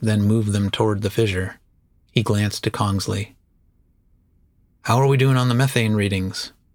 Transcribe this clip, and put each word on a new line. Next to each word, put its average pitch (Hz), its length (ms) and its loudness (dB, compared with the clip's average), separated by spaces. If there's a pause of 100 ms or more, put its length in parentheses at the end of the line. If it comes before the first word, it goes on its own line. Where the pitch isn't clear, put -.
then 107 220 2
moved 104 300 2
them 101 180 0
toward 104 320 0
the 101 80 -2
fissure. 95 500 -2 (500)
He 120 120 0
glanced 104 420 0
to 107 60 -2
Kongsley. 101 680 -4 (1500)
"How 110 160 2
are 135 80 4
we 139 120 2
doing 131 180 2
on 127 120 2
the 123 60 0
methane 120 400 0
readings?" 98 580 -2 (220)